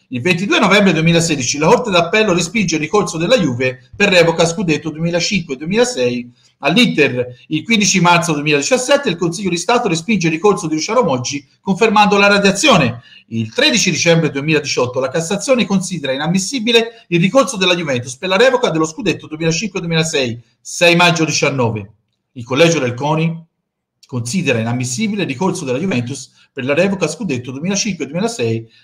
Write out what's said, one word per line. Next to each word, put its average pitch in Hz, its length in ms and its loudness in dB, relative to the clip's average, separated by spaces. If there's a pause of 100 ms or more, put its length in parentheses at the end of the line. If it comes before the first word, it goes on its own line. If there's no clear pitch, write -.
Il 123 120 -6
ventidue 185 380 0
novembre 196 340 4
duemilasedici 160 680 0
la 156 100 2
Corte 208 240 2
d'Appello 180 420 2
respinge 175 400 -2
il 147 60 -2
ricorso 180 360 -2
della 208 220 2
Juve 127 560 -4
per 202 140 2
revoca 165 360 4
scudetto 160 460 -2
duemilacinque 170 680 -2
duemilasei 156 720 -2 (300)
all'Inter. 143 800 2 (100)
Il 151 160 -4
quindici 208 380 0
marzo 165 320 2
duemiladiciassette 220 760 0
il 165 60 0
Consiglio 180 360 -4
di 175 60 -2
Stato 233 300 0
respinge 170 400 0
il 160 60 0
ricorso 170 340 0
di 151 80 -4
Luciano 220 280 0
Moggi 135 460 -4 (120)
confermando 202 580 2
la 202 80 4
radiazione. 196 760 2 (260)
Il 113 260 -6
tredici 247 380 2
dicembre 160 380 2
duemiladiciotto 139 680 -2
la 127 100 0
Cassazione 196 580 -2
considera 175 460 -2
inammissibile 208 920 -2
il 170 140 0
ricorso 208 360 0
della 180 200 0
Juventus 139 400 -4
per 185 120 -8
la 190 80 0
revoca 240 340 2
dello 160 160 0
scudetto 160 420 -6
duemilacinque 165 500 -4
duemilasei. 160 640 -2 (180)
Sei 170 360 2
maggio 165 280 4
diciannove. 127 680 -2 (400)
Il 120 120 -14
Collegio 151 360 2
del 120 140 -2
coni 156 520 -2 (640)
considera 127 480 -2
inammissibile 127 640 -4
il 151 60 -2
ricorso 165 360 -4
della 127 140 -2
Juventus 135 540 -4 (200)
per 127 120 -8
la 139 100 0
revoca 185 320 0
scudetto 135 460 -6
duemilacinque 170 540 -4
duemilasei 127 640 -4 (160)